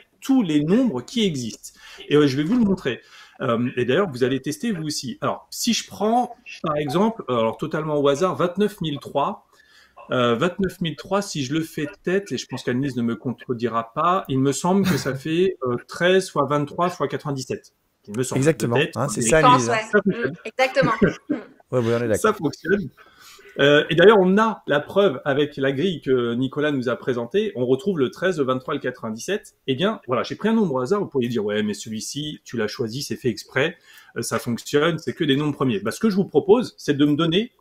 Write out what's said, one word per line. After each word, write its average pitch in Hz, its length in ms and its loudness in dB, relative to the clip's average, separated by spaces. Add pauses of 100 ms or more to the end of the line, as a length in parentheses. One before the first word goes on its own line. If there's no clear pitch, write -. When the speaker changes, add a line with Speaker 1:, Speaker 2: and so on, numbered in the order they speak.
(220)
Speaker 1:
tous 262 220 2
les 151 200 2
nombres 180 380 2
qui 220 240 -2
existent. 127 520 -6 (300)
Et, 143 80 2
euh, 147 120 6
je 131 100 -2
vais 151 60 0
vous 208 140 0
le 240 60 4
montrer. 180 380 -2 (400)
Euh, 123 340 0
et 123 80 0
d'ailleurs, 156 260 2
vous 123 140 -4
allez 131 180 2
tester 220 300 -4
vous 165 120 -4
aussi. 147 380 -8
Alors, 113 280 -4
si - 240 -2
je - 140 -4
prends, 226 480 -2 (260)
par 151 160 -2
exemple, 180 500 0
euh, 123 120 0
alors 113 180 0
totalement 156 420 -4
au 139 80 4
hasard, 147 280 2
vingt-neuf 180 440 -2
mille 147 200 -4
trois, 156 480 -4 (600)
euh, 120 260 2
vingt-neuf 180 460 -2
mille 160 140 -4
trois, 196 260 -4
si 160 220 -6
je 127 100 -6
le 113 80 0
fais 143 260 -6 (160)
tête, 196 280 -2
et 123 60 -4
je - 100 -8
pense - 160 -10
qu'Annelise 127 320 -2
ne 120 60 -2
me 117 140 0
contredira 113 760 -4
pas, 175 340 0
il 131 120 0
me 139 120 2
semble 185 340 2
que 175 120 2
ça 131 180 -4
Speaker 2:
<laughs> - 0 -
Speaker 1:
fait, 170 480 0
euh, 123 120 0 (120)
treize 185 420 2
fois 147 200 0
vingt-trois 147 400 0
fois 156 180 -4
quatre-vingt-dix-sept. 135 680 -6 (340)
Il 104 100 -10
me 131 60 2
semble. - 160 -2
Speaker 2:
Exactement, 135 360 2
Speaker 1:
Peut-être, 156 220 0
Speaker 2:
hein, 131 100 0
c'est 127 140 -4
Speaker 1:
mais 110 60 0
Speaker 2:
ça, 156 140 6
Speaker 3:
Je 156 40 6
pense, 139 240 6
Speaker 2:
Annelise, - 0 -
hein. - 40 0
Speaker 3:
ouais. 220 100 -2
Speaker 1:
Ça 214 180 0
fonctionne. 226 300 0
Speaker 3:
Mm, 180 40 -10 (100)
exactement. 254 460 0 (100)
Mm. - 320 0 (380)
Speaker 2:
Ouais, 127 80 0
ouais, 117 60 0
on - 20 0
est 117 120 2
d'accord. 110 180 2
Speaker 1:
Ça 214 160 2
fonctionne. 165 560 -2 (680)
Euh, 147 300 6
et 165 60 -2
d'ailleurs, 202 240 8
on 185 180 4
a 220 280 0
la 147 140 2
preuve 175 440 0
avec 143 340 0
la 135 140 0
grille 147 300 -2
que 120 320 0
Nicolas 135 380 -2
nous 123 180 -2
a 117 60 0
présentée. 131 600 -2
On 123 100 -2
retrouve 131 340 0
le 123 100 0
treize, 175 300 -2
le 135 60 0
vingt-trois 131 280 -2
et 143 40 -2
le 127 40 -10
quatre-vingt-dix-sept. 127 760 -8 (120)
Eh 131 80 0
bien, 208 320 -2
voilà, 117 160 0
j'ai - 120 -8
pris 208 140 -2
un 226 40 2
nombre 196 220 2
au 127 40 0
hasard. 156 220 0
Vous 151 60 -4
pourriez 120 220 0
dire, « 113 160 -2
Ouais, 104 160 0
mais 104 120 0
celui-ci, 110 720 -10
tu - 140 -10
l'as 123 100 0
choisi, 120 360 -6
c'est 110 140 -6
fait 127 120 -2
exprès, 131 480 -2 (400)
euh, 120 40 -4
ça 117 180 -4
fonctionne, 147 580 0
c'est - 160 -8
que - 100 -4
des 143 120 2
nombres 147 200 0
premiers. » 123 280 0
Bah, 110 80 -4
ce - 80 -8
que 226 100 2
je 185 60 0
vous 190 100 2
propose, 202 520 2
c'est 143 200 -2
de 143 80 4
me 147 100 4
donner 165 460 0